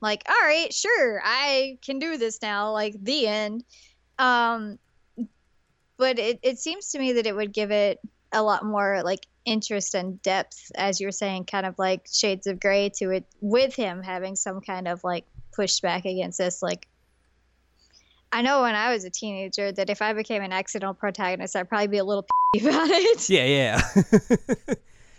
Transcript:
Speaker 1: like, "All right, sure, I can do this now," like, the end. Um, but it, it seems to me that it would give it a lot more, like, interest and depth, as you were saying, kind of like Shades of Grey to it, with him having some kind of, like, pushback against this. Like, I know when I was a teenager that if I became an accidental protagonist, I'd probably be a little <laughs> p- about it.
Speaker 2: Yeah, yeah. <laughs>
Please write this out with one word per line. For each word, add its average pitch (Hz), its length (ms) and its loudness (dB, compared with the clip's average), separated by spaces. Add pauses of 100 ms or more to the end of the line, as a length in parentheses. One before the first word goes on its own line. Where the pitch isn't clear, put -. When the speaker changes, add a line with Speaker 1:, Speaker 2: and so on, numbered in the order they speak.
Speaker 1:
like, 214 280 -2
"All 440 140 4
right, 320 300 2
sure, 294 520 2
I 269 580 0
can 269 160 -6
do 320 180 -4
this 226 240 -4
now," 208 320 -2
like, 214 300 -2
the 254 240 0
end. 214 380 -2 (540)
Um, 233 600 2 (1200)
but 254 200 2
it, 233 240 0
it 254 160 0
seems 359 340 -8
to 302 60 -6
me 262 160 2
that 226 120 2
it 208 100 -2
would 208 160 -4
give 214 180 -2
it 208 300 2 (320)
a 214 100 2
lot 208 220 2
more, 202 380 0
like, 180 240 -4 (180)
interest 214 500 -2
and 185 280 -4
depth, - 520 -2
as 196 260 -2
you 196 60 -4
were 196 60 -4
saying, 190 320 -4
kind 190 220 -4
of 180 120 -8
like 185 320 0
Shades 196 360 0
of 190 140 -4
Grey 202 360 2
to 185 140 -2
it, 185 160 -2 (140)
with 247 340 2
him 185 280 -4
having 190 340 -6
some 190 240 -6
kind 185 280 -6
of, 175 160 -4
like, 175 220 -4 (300)
pushback 180 480 0
against 185 340 -4
this. 180 240 -2
Like, 180 260 -4 (1400)
I 233 120 0
know 269 200 4
when 233 120 4
I 220 180 2
was 202 120 -2
a 185 60 -12
teenager 196 640 -4
that 196 160 -2
if 202 140 -2
I 214 100 2
became 214 300 -2
an 190 100 -6
accidental 190 420 -4
protagonist, 185 600 -4
I'd 185 120 -4
probably 208 200 0
be 202 100 0
a 196 60 2
little 202 220 -2 (140)
<laughs> - 140 4
p- 214 120 2
about 311 240 4
it. 381 380 4
Speaker 2:
Yeah, 165 160 6
yeah. 139 1300 2
<laughs> - 0 - (440)